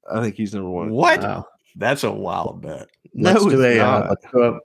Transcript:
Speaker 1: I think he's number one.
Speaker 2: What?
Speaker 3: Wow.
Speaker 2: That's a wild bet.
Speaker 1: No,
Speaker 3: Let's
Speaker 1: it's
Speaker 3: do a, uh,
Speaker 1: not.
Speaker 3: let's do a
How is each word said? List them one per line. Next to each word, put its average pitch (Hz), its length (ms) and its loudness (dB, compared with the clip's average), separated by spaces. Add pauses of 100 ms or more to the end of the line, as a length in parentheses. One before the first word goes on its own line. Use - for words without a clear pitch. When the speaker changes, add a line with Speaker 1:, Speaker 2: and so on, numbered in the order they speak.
(120)
Speaker 1:
I 113 80 -4
think 107 140 -6
he's 104 180 -6
number 95 180 -8
one. 90 200 -6
Speaker 2:
What? 135 320 2
Speaker 3:
Wow. 104 240 -8 (300)
Speaker 2:
That's 120 280 -2
a 107 60 -2
wild 90 500 -6
bet. - 280 -12 (260)
Speaker 1:
No, 165 160 2
Speaker 3:
Let's 202 140 6
Speaker 1:
it's 151 100 4
Speaker 3:
do 131 100 4
a, 120 140 4
uh, 104 220 4
Speaker 1:
not. 98 100 -4
Speaker 3:
let's - 220 -4
do 123 100 4
a 117 220 2